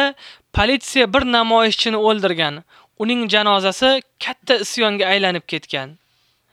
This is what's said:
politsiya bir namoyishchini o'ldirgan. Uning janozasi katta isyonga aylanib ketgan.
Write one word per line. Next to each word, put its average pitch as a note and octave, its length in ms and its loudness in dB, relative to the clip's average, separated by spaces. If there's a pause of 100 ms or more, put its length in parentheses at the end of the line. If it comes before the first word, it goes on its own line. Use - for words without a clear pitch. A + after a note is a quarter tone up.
(540)
politsiya A#3+ 540 0
bir C4 160 0
namoyishchini A3+ 760 2
o'ldirgan. F3+ 680 0 (360)
Uning A#3+ 300 -2
janozasi G3+ 600 2 (300)
katta - 360 -2
isyonga G3+ 520 -2
aylanib F#3+ 400 0
ketgan. D3+ 500 -8 (560)